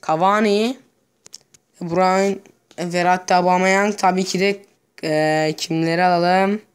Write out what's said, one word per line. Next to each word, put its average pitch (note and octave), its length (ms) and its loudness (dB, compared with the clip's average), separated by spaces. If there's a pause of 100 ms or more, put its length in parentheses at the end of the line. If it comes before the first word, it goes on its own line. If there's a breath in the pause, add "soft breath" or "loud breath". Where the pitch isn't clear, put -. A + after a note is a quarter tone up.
Cavani. G#3 720 0 (1000)
De F3 80 -10
Bruyne. F#3 480 0 (420)
Verratti, F3+ 560 0
Aubameyang. F#3+ 640 2
Tabii F#3 260 0
ki F#3+ 160 -6
de, G3 260 -2 (380)
e, D#3 540 0
kimleri E3 460 -2
alalım? F3+ 580 2 (140)